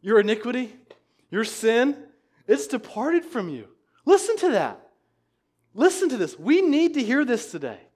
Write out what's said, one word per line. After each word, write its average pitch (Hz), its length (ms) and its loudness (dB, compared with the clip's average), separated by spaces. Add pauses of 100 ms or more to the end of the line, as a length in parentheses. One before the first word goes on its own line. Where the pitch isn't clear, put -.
Your 208 180 4
iniquity, 220 560 -2 (540)
your 208 140 -2
sin, 233 640 0 (400)
it's 269 200 2
departed 285 580 -4
from 190 240 -6
you." 120 180 -12 (380)
Listen 392 320 2
to 370 140 0
that. 139 380 -4 (840)
Listen 359 360 2
to 254 80 -4
this. 160 220 -4
We 285 220 2
need 330 320 2
to 277 100 -2
hear 262 220 0
this 240 260 -4
today. 135 300 -10 (140)